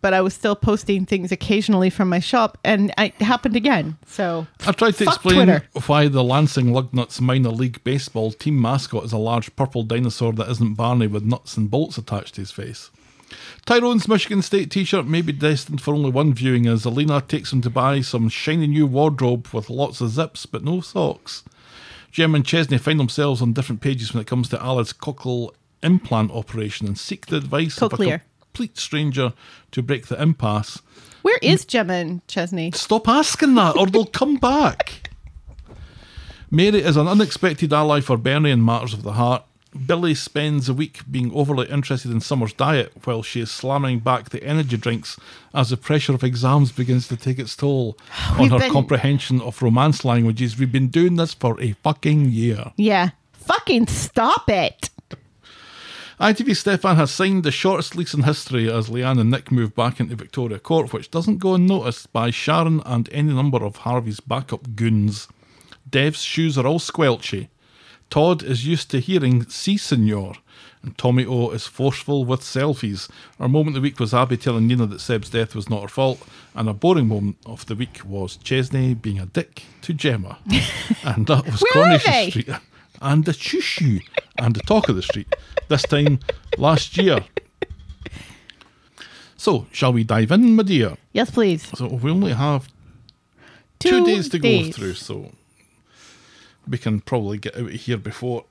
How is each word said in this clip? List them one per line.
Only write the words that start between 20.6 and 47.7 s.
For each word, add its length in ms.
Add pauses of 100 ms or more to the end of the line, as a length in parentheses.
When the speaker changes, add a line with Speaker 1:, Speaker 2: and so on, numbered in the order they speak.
Speaker 2:
no 160
socks. 640 (680)
Jem 260
and 100
Chesney 320
find 200
themselves 440
on 100
different 300
pages 320
when 80
it 60
comes 200
to 160
Alad's 300
cochlear 560 (340)
implant 480
operation 560
and 100
seek 280
the 100
advice 460
of 100
a 60
Speaker 1:
Cochlear. 240 (320)
Speaker 2:
complete 240
stranger 560 (380)
to 120
break 240
the 140
impasse. 600 (420)
Speaker 1:
Where 180
is 240
Gemma 300
and 340
Chesney? 420
Speaker 2:
Stop 380
asking 460
that 200
or 120
they'll 180
come 320
back. 720 (1400)
Mary 320
is 140
an 120
unexpected 680
ally 260
for 180
Bernie 340
in 120
matters 300
of 100
the 100
heart. 300 (420)
Billy 300
spends 540
a 40
week 280 (100)
being 240
overly 340
interested 400
in 120
Summer's 320
diet 380 (120)
while 180
she 200
is 100
slamming 480
back 300
the 140
energy 340
drinks 420 (340)
as 160
the 80
pressure 360
of 100
exams 480
begins 380
to 80
take 200
its 180
toll 420 (180)